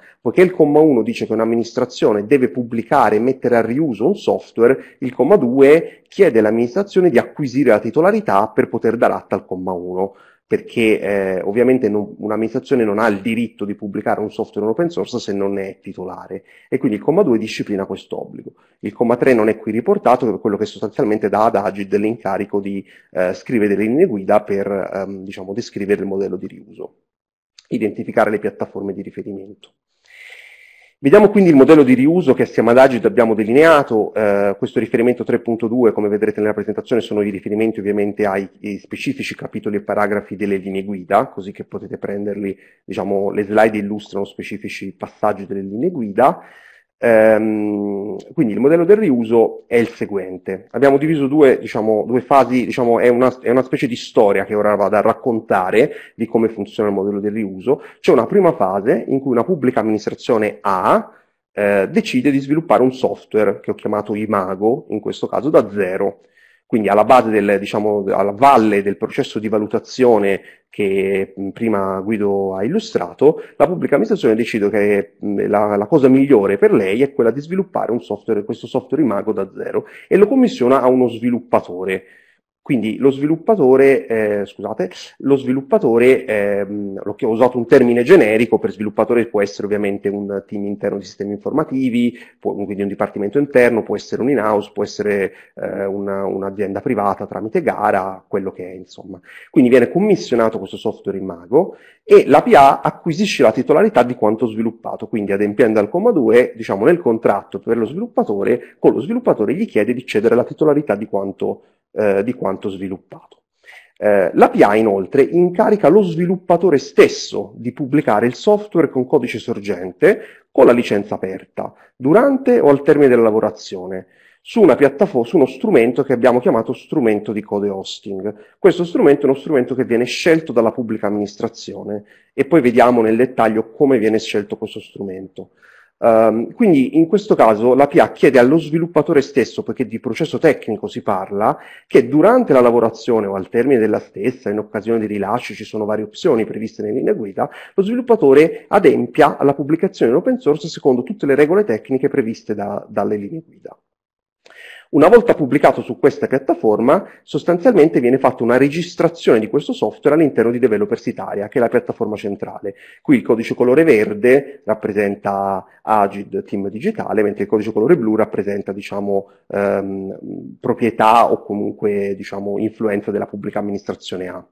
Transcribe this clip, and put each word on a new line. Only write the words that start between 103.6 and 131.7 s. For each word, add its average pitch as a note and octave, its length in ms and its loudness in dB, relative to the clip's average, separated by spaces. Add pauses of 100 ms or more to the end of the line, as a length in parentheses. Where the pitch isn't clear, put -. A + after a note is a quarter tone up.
di B2 100 -6
quanto A2+ 320 0
sviluppato, A2 600 -8
quindi G2+ 260 -4
adempiendo G#2+ 480 2
al G#2 100 -2
comma G#3 220 0
due, A#2+ 440 4
diciamo, A2 300 -4
nel F3 120 4
contratto A2 600 -2
per A2+ 180 -4
lo A2+ 80 -2
sviluppatore, B2 920 -4
con C#3 160 4
lo G#2+ 60 -4
sviluppatore D#3 540 -2
gli G#3+ 120 -4
chiede G#2+ 260 -2
di B2 140 -10
cedere A2+ 280 0
la A#2+ 100 2
titolarità D3 500 0
di G#2 120 -6
quanto, G2+ 560 -6 (300)
eh, G2+ 300 0
di A#2+ 120 -4
quanto G2 340 -6
sviluppato. F#2 720 -14 (540)
Eh, G2+ 380 2
la G#3+ 160 4
P G#3 100 2
A G#2+ 160 4
inoltre G#2+ 460 2
incarica F3+ 640 2
lo G3+ 140 6
sviluppatore F3 720 0
stesso - 800 0
di A#2+ 160 -8
pubblicare B2+ 540 0
il B2+ 80 -2
software G#3 560 0
con B2+ 160 -4
codice B2 320 -2
sorgente G2+ 800 -2 (300)
con - 160 2
la B2 60 6
licenza G#2+ 420 -2
aperta, G2 580 -10 (240)
durante B3 640 2
o C#3+ 80 4
al C#3 140 4
termine C#3+ 260 4
della A#2+ 140 4
lavorazione, G2+ 840 -4 (380)
su - 140 -2
una F#3 140 8
piattafo-, C#3 480 2
su F#3+ 140 -2
uno C#3 100 4
strumento C3+ 560 0
che C3 100 -4
abbiamo A#2+ 260 2
chiamato B2+ 360 0
strumento A2+ 580 -2
di G#2 100 -6
code G2+ 280 -4
hosting. G2 880 -12
Questo F3 260 2
strumento E3+ 380 2
è C3 80 2
uno C3+ 80 -2
strumento B2+ 360 -4
che B2 100 -4
viene A#2 200 -2
scelto D#3+ 480 -2
dalla A2+ 180 2
pubblica A2 360 -6
amministrazione G2+ 1000 -8 (300)